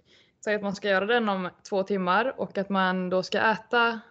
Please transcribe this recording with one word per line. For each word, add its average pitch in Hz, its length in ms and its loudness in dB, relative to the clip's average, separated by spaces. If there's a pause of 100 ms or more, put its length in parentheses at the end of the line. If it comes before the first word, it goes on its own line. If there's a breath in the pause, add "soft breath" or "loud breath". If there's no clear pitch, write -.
(440 soft breath)
Säg 214 100 0
att 202 80 -2
man 202 140 -4
ska 208 120 -4
göra 190 180 2
den 233 220 2
om 185 220 -2 (180)
två 190 140 0
timmar 196 580 0
och - 180 -4
att 196 100 -4
man 185 420 0
då 185 120 2
ska 208 160 -4
äta 226 640 0 (100)